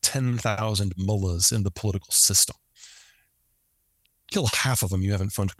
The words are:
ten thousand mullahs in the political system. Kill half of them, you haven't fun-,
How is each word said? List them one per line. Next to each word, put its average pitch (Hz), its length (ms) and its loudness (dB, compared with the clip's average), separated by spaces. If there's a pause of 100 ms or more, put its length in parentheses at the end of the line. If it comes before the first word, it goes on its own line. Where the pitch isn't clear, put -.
ten 127 360 0
thousand 104 600 -2
mullahs 95 560 0
in 110 100 0
the 98 80 -2
political 98 400 -4
system. - 460 2 (1700)
Kill 165 180 0
half - 360 0
of 95 60 -2
them, 95 140 0
you 101 100 2
haven't 98 160 -2
fun-, 98 300 -2